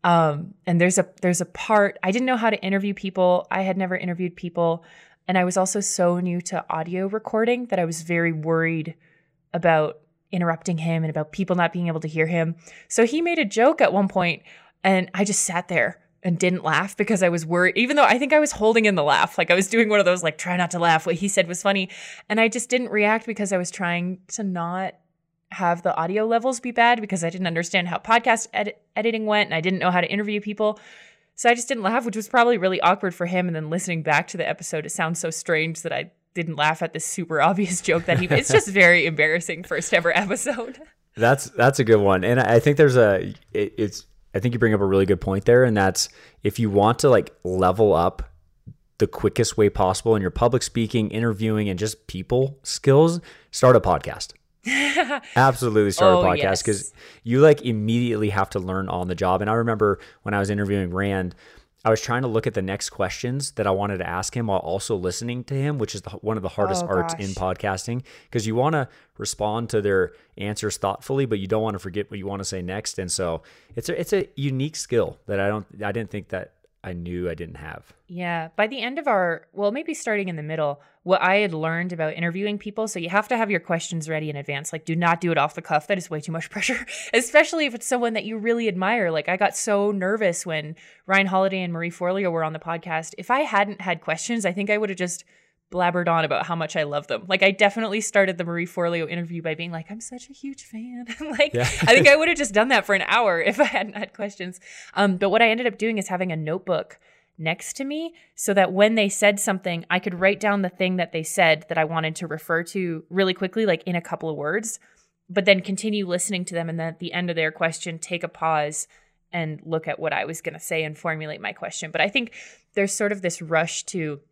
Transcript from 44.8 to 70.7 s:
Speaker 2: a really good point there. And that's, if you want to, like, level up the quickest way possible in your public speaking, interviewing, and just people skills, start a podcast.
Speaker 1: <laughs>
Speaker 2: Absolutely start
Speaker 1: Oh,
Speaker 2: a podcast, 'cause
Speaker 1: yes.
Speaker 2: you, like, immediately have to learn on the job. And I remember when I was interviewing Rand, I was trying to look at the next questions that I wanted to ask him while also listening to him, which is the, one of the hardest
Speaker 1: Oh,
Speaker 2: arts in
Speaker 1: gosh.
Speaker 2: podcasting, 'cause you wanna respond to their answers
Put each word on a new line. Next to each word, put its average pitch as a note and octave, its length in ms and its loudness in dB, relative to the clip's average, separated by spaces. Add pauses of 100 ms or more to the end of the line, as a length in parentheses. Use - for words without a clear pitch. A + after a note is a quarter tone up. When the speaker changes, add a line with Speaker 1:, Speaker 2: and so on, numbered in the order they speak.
Speaker 2:
a G2+ 60 4
really G2 200 4
good F#2+ 140 2
point F#2+ 240 -2
there. B2 180 8
And A#2 140 4
that's, F#2+ 320 2 (340)
if G2+ 160 0
you A2+ 120 0
want G#2 300 4
to, D3 80 4
like, A2 240 4 (120)
level F#2 500 4
up F2 340 2 (720)
the G#2 80 4
quickest - 500 -2
way G#2 140 4
possible G2+ 460 2
in G2+ 60 0
your F2+ 100 -2
public A#2+ 320 2
speaking, A2+ 460 -2
interviewing, G#2+ 580 0
and F#2 100 -4
just G#2 300 -6
people B2+ 560 -2
skills, E3 560 4 (320)
start B2+ 240 6
a - 40 8
podcast. - 520 -2 (340)
Speaker 1:
<laughs> - 0 - (680)
Speaker 2:
Absolutely A2 560 4
start - 240 6
Speaker 1:
Oh, F2+ 60 4
Speaker 2:
a - 20 2 (120)
podcast, F#2+ 280 0
'cause G#2 160 0
Speaker 1:
yes. - 120 -14 (300)
Speaker 2:
you, B2 180 2
like, D3 220 8
immediately A2+ 680 0
have G2 200 0
to G2+ 80 -4
learn F#2 300 -4
on F2+ 200 -4
the F2+ 60 -2
job. F#2 260 2
And G2+ 100 -2
I A2+ 40 2
remember G#2+ 440 2 (240)
when G#2 120 -4
I G2+ 60 0
was G2 100 0
interviewing G2+ 420 0
Rand, F#2+ 420 -2 (520)
I A2 40 4
was A2 100 4
trying B2 220 -4
to B2+ 60 -4
look A2 180 0
at A2 80 -4
the F#2+ 80 -2
next F#2+ 280 -6
questions B2 600 -4
that G2+ 140 -2
I G2 40 2
wanted G2 280 -2
to F2 100 -6
ask F#2 260 -6
him A#2 120 -4
while F#2+ 140 0
also G2 360 -4
listening A#2 480 -6
to C#3 100 -8
him, C#3+ 220 -2
which A2 180 -4
is G2 60 -10
the, - 100 -14
one A2 280 -6
of F#2 40 -6
the F#2+ 60 -6
hardest F3 360 -2
Speaker 1:
Oh, - 40 -6
Speaker 2:
arts G2 300 0
in G2 160 -6
Speaker 1:
gosh. F#2 240 -4
Speaker 2:
podcasting, G#2 440 -4 (300)
'cause A2 140 -2
you A2 80 -2
wanna C#3 340 0 (300)
respond G#2+ 500 -4
to G#2+ 140 0
their F#2+ 300 2 (260)
answers G#2 400 -6